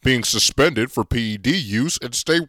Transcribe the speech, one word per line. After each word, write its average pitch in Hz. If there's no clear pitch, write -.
being 127
suspended 123
for 113
P 113
E -
D 120
use 117
and 120
stay 165